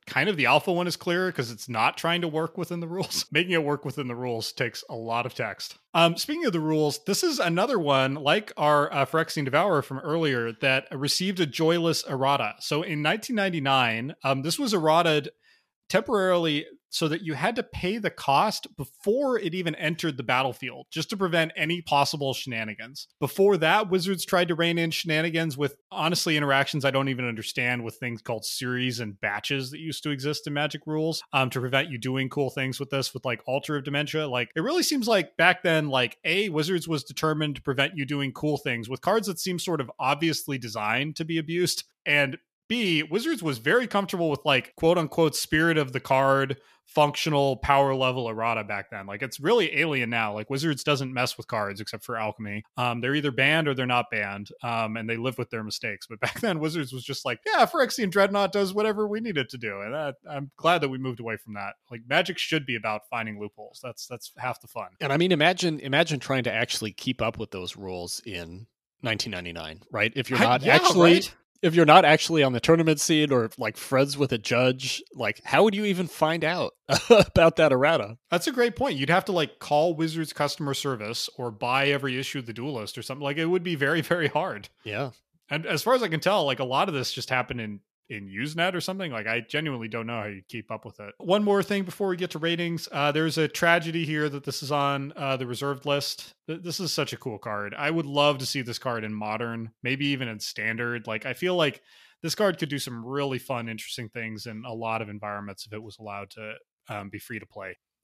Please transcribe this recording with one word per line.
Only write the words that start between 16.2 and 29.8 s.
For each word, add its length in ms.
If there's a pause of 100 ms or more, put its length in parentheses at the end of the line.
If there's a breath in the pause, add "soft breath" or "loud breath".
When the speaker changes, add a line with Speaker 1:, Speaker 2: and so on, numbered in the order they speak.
Speaker 1:
so 160
that 140
you 140
had 220
to 60
pay 360
the 120
cost 560 (120)
before 600
it 160
even 200
entered 420
the 60
battlefield, 680
just 200
to 80
prevent 360
any 280
possible 500
shenanigans. 760 (120)
Before 380
that, 320
Wizards 340
tried 240
to 60
rein 240
in 120
shenanigans 680
with, 180 (140)
honestly, 480
interactions 480
I 40
don't 200
even 180
understand 560
with 120
things 260
called 240
series 540
and 200
batches 500
that 100